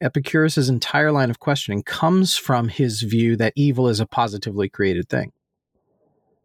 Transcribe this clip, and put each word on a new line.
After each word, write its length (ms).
Epicurus's 680
entire 420
line 180
of 100
questioning 440
comes 540
from 320
his 320
view 360
that 200
evil 320
is 100
a 60
positively 640
created 400
thing. 240